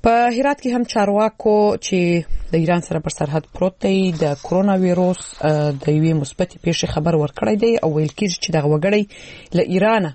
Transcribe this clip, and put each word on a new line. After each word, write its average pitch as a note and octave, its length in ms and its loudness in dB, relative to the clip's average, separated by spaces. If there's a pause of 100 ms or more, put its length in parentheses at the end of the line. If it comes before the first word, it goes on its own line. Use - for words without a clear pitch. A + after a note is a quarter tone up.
په A#3 60 4
هرات A#3+ 520 2
کې C4 60 -4
هم B3 160 -2
چارواکو، G#3 920 2
چې F3 480 0 (280)
د - 40 -2
ایران E3+ 260 2
سره E3 180 -4
پر D#3+ 100 -6
سرحد D3+ 320 -4 (120)
پروت - 280 -4
دی، F#3+ 300 2
د D3+ 300 -2
کورونا F#3+ 320 0
ویروس، F3+ 440 2 (240)
اه، D3+ 300 0
د C#3 160 -6
یوې D#3 260 2
مثبتې C#3+ 520 -4
پیښې E3+ 200 -2
خبر E3 300 -2
ورکړی D#3 400 0
دی A3+ 280 2
او D#3 100 0
ویل D#3 140 0
کېږي F3+ 360 -4
چې - 80 -6
دغه D3+ 160 0
وګړی F#3 360 2 (520)
له F3 80 2
ایرانه F#3+ 520 0